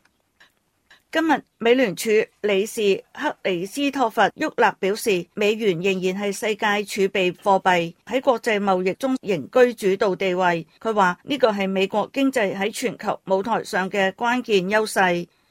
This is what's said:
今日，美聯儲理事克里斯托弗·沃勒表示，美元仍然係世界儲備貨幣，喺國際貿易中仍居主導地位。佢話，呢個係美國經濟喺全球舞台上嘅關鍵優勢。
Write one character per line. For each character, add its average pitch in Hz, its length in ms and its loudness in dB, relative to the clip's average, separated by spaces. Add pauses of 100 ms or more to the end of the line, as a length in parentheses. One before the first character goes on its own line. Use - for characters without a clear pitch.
(1120)
今 320 140 0
日， 277 160 0 (140)
美 233 160 4
聯 247 200 0
儲 214 320 0 (140)
理 202 260 0
事 208 460 0
克 277 320 -6
里 180 220 -2
斯 277 260 -4
托 262 180 0
弗· 220 120 0 (140)
沃 302 200 -4
勒 233 240 2
表 196 160 -2
示， 185 380 -2
美 208 220 0
元 208 260 0
仍 190 200 0
然 185 220 -2
係 202 80 -2
世 208 240 -6
界 214 100 -4
儲 202 440 0
備 180 240 0
貨 190 280 2
幣， 175 320 2 (120)
喺 254 160 -2
國 262 180 2
際 208 220 0
貿 190 280 0
易 185 40 0
中 262 280 -2
仍 170 300 -4
居 247 220 4
主 202 240 0
導 196 180 0
地 185 180 -2
位。 175 320 0 (140)
佢 226 140 -4
話， 185 300 2
呢 285 140 -4
個 226 140 4
係 202 160 -2
美 190 180 0
國 202 280 -2
經 269 180 0
濟 208 240 -2
喺 196 160 -4
全 214 260 -6
球 - 280 -4
舞 190 180 0
台 214 180 -2
上 190 280 -4
嘅 190 240 0
關 240 280 -2
鍵 196 280 0
優 214 160 2
勢。 180 420 0 (240)